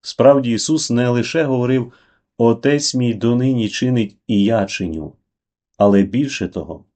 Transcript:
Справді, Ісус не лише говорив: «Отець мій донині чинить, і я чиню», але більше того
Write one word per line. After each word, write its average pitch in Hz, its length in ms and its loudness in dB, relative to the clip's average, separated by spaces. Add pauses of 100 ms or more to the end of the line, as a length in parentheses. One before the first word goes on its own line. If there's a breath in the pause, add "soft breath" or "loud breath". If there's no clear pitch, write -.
Справді, 131 520 2
Ісус 156 380 -2
не 120 180 2
лише 120 360 -2
говорив: 127 480 -2 (460 soft breath)
«Отець 139 560 2
мій 123 200 0
донині 120 540 0
чинить, 120 480 -2 (100)
і 101 180 2
я 107 220 0
чиню», 80 460 -8 (640)
але 101 260 4
більше 117 460 -4
того 78 360 -12 (120)